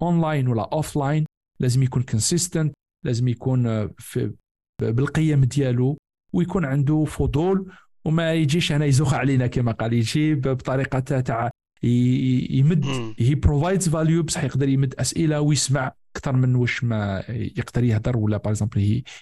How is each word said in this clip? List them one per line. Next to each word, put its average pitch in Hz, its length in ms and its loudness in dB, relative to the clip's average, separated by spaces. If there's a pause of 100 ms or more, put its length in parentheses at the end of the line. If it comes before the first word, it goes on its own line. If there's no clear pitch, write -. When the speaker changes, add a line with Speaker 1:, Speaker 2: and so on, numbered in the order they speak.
Speaker 1:
اونلاين 156 460 2
ولا 113 260 0
اوفلاين، 156 520 0 (340)
لازم 127 240 2
يكون 127 200 0
كونسيستنت، 156 720 -2 (320)
لازم 123 220 0
يكون، 123 400 0
آه، 110 300 -2
في، - 280 -6 (560)
ب-، - 20 -2
بالقيم 139 600 2
ديالو، 127 540 0 (360)
ويكون 175 320 0
عنده 143 400 2
فضول، 170 680 0 (340)
وما 165 280 0
يجيش 160 380 0
هنا 151 140 2
يزوخ 143 280 4
علينا 127 340 2
كما 123 240 0
قال، 113 220 -2
يجي 151 420 2
ب-، 131 60 -2
بطريقة 135 580 -2
تاع، 131 200 -2
تاع 120 300 -2 (340)
ي-، 117 40 2
ي-، 127 640 2
يمد، 143 340 2
Speaker 2:
مم. 123 360 -4
Speaker 1:
he 135 140 2 (120)
provides 170 420 0
value، 160 320 2
بصح 156 220 -4
يقدر 135 260 0
يمد 135 260 0
أسئلة 151 460 -2
ويسمع 139 500 0 (240)
أكثر 135 200 -4
من 127 200 2
واش 120 280 0
ما 104 460 -2
يقدر 113 540 -4
يهدر، 120 340 0
ولا، 107 300 0
par 107 40 0
exemple، 104 280 -2
he، 104 220 2 (200)